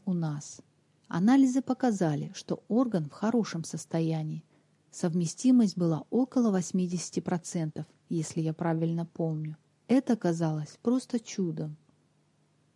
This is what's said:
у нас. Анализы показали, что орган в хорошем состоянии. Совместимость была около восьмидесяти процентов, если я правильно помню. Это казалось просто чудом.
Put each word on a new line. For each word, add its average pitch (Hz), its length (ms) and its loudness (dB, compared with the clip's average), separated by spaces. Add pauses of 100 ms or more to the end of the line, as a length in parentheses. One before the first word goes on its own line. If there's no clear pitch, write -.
у 190 80 -2
нас. 156 480 -6 (480)
Анализы 254 520 4
показали, 185 720 0
что - 360 -6
орган 208 400 0
в - 20 -20
хорошем 208 540 -2
состоянии. 160 800 -4 (520)
Совместимость 190 800 2
была 165 320 0
около 240 420 2
восьмидесяти 180 680 -2
процентов, 165 640 -4 (220)
если 165 320 -4
я 160 140 -2
правильно 165 520 -2
помню. 156 520 -4 (320)
Это 254 260 4
казалось 165 640 -2
просто 247 380 0
чудом. 156 560 -6 (1000)